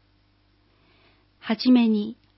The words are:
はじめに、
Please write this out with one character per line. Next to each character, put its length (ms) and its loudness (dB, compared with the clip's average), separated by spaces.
は 160 -6
じ 160 0
め 160 4
に、 300 -4